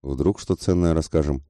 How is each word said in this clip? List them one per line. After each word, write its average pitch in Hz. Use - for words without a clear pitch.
вдруг 69
что -
ценное 87
расскажем. 73